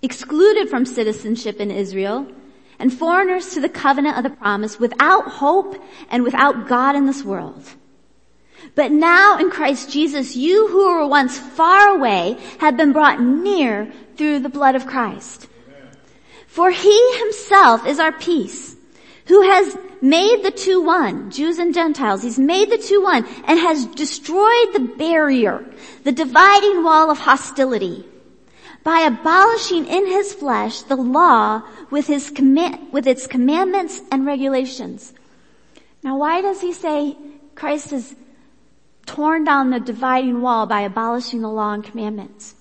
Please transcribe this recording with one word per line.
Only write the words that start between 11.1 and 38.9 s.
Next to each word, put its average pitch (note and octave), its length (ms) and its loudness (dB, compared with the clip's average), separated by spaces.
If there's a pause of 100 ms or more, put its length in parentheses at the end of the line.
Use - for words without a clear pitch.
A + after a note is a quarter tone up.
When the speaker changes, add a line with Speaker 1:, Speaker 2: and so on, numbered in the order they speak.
Speaker 1:
far G4 580 4
away G#3+ 400 0 (220)
have D4+ 180 2
been D4 160 4
brought D4 280 2
near C4 720 0 (240)
through D4+ 240 -2
the C4+ 80 -6
blood C#4 260 2
of C4 120 -4
Christ. - 600 -8 (220)
Speaker 2:
Amen. C#4 200 -20 (600)
Speaker 1:
For F4 220 2
he G#4+ 480 4
himself G4 680 2
is C#4+ 140 -2
our D#4+ 120 2
peace, - 640 -6 (520)
who G4 160 8
has F#4 360 4 (240)
made F#4 400 2
the F#4+ 80 0
two F#4 320 0
one, B3+ 480 0
Jews D#4+ 280 -4
and F4 140 -2
Gentiles. C#4 500 -2
He's A#3+ 160 -6
made F#4 320 2
the A4 80 0
two G4+ 240 0
one F4 220 0 (200)
and E4 140 2
has D#4+ 280 0
destroyed F#4+ 880 0
the B3 260 -2
barrier, C#4+ 680 0 (380)
the C#4 100 -2
dividing F4+ 680 4
wall D#4+ 280 4
of D4 80 0
hostility, A#3 840 -2 (800)
by E4 180 2
abolishing E4+ 840 2
in F#4+ 200 -2
his G4+ 280 -2
flesh A3+ 480 -6
the C#4 140 -4
law B3 680 2 (280)
with C#4+ 160 -2
his C#4+ 240 -4
command, C4+ 600 0
with C4 140 -2
its B3+ 200 -2
commandments E4+ 760 -2 (100)
and C4+ 160 -2
regulations. C4 840 -6 (880)
Now C4+ 160 -6
why D#4+ 240 -2
does F#4+ 180 -4
he F4+ 140 -4
say D4 420 -4 (380)
Christ D4 360 -6
has C4 240 -10 (920)